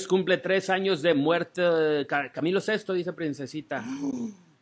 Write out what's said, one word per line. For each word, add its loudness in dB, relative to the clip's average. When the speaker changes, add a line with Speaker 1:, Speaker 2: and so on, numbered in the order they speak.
Speaker 1:
cumple 2
tres 0
años 0
de 4
muerte, 0
eh, 2
Ca-, -2
Camilo 0
sexto, -2
dice -2
Princesita. -6
Speaker 2:
<gasps> -8